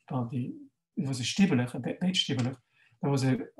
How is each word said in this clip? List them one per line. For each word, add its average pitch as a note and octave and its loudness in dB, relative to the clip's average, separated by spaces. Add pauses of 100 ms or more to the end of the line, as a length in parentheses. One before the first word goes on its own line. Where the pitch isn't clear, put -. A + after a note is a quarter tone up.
(140)
uh, B2 0
the, B2 -4 (420)
it D3+ -2
was C3 -2
a B2 -2
Stiebelech, B2+ 2
a C#3 -6
Be-, D#3+ -6
Beit F#3 0
Stiebelech. B2+ 0 (460)
There C#3+ 2
was C3 2
a, B2+ 4 (200)